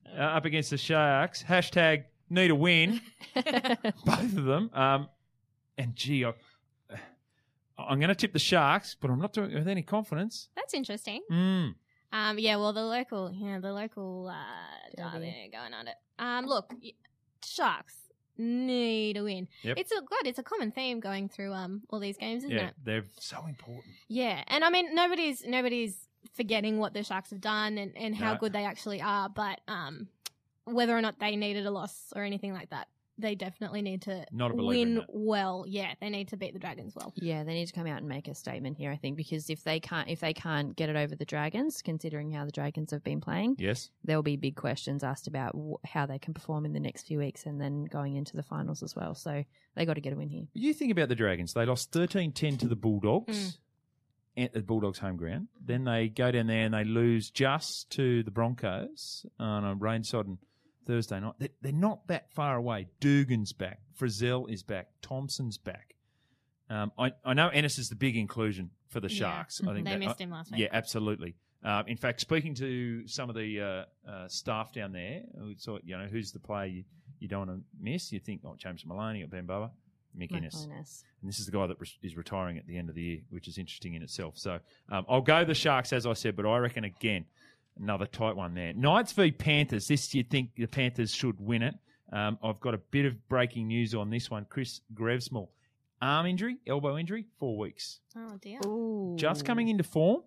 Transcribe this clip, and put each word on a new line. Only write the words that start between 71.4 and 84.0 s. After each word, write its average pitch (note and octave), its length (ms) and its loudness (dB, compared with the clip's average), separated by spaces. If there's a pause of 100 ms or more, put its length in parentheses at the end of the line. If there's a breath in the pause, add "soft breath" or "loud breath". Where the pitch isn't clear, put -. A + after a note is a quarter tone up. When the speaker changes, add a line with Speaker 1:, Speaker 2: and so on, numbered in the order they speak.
Speaker 1:
Uh, G#2 240 2
in A#2 120 -4
fact, A#2+ 240 0
speaking D#3+ 320 0
to B2 520 -4
some B2 220 -6
of A2+ 80 -6
the, G#2+ 240 -4 (460)
uh, - 40 -16
uh, F#2 180 -12
staff A2 440 -4
down G2+ 200 -8
there, G#2 320 -8 (140)
who G#2 200 -12
sort, G#2 260 -8
you F2 140 -10
know, G2 80 -8
who's G#2 260 -6
the - 80 -14
player G2+ 280 -4
you, F#2 160 -8 (340 loud breath)
you G2+ 100 -10
don't G2 200 -4
wanna F#2 120 -8 (180)
miss? C#3 320 -6
You G#2 100 -6
think, G2 260 -8
"Oh, D#2+ 100 -12
James F2+ 300 -12
Maloney G#2 360 -6
or D#2 40 -10
Ben F2+ 180 -10
Barba?" G2+ 260 -4 (460)
Mick F2+ 140 -8
Speaker 2:
Mick - 80 -6
Speaker 1:
Ennis. - 340 -8
Speaker 2:
Ennis. - 320 -16 (160)
Speaker 1:
And F#2+ 80 -10
this G2+ 100 -6
is G#2 60 -6
the F#2 80 -10
guy G2 140 2
that F2 120 -6
re-, - 240 -14
is E2 140 -8
retiring F2 400 -4
at - 100 -12
the E2+ 120 -8
end E2+ 100 -6
of D#2 60 -8
the E2+ 80 -6
year, E2+ 260 -4
which F2+ 180 -12
is F2 120 -12
interesting F2+ 340 -10
in E2 100 -8